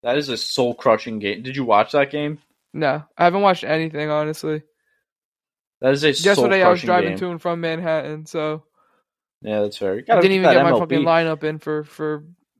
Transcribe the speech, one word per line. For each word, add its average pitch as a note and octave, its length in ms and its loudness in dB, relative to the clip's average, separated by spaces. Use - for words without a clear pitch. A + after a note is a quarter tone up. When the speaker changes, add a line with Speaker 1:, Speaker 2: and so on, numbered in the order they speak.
Speaker 1:
That A#2+ 140 0
is C#3+ 120 -4
a A#2+ 80 -4
soul-crushing A#2+ 800 0
game. G2+ 220 -6
Did C3 140 -12
you C#3 100 -4
watch A2 280 2
that C#3 180 0
game? D3 260 -6
Speaker 2:
No, D3 300 -2
I F3 60 2
haven't F3 180 2
watched F#3+ 220 2
anything, D#3 480 -4
honestly. D3+ 500 -4
Speaker 1:
That C3 120 2
is C#3+ 100 -2
a D3+ 60 4
Speaker 2:
Yesterday F#3 540 2
I F3+ 60 6
was F3 120 2
Speaker 1:
soul-crushing - 60 -6
Speaker 2:
driving F3+ 240 2
Speaker 1:
game. F#3+ 80 -6
Speaker 2:
to F3+ 120 -6
and E3 100 -10
from E3+ 200 -4
Manhattan, D#3+ 640 -4
so D#3 360 -6
Speaker 1:
Yeah, G#2+ 160 -2
that's G#2 160 -4
fair. F#2+ 180 -2
You A2+ 40 -6
Speaker 2:
I C3 80 -14
Speaker 1:
gotta G#3+ 140 4
Speaker 2:
didn't G3 100 4
Speaker 1:
get F#3+ 60 2
Speaker 2:
even F#3 80 0
Speaker 1:
that D3 100 6
Speaker 2:
get - 80 6
my E3+ 60 4
Speaker 1:
M C#3+ 60 4
L A2+ 120 2
B. E3 80 -2
Speaker 2:
fucking D3 120 2
lineup E3 360 0
in D#3 160 -4
for, D3+ 240 -6
for D3+ 400 -8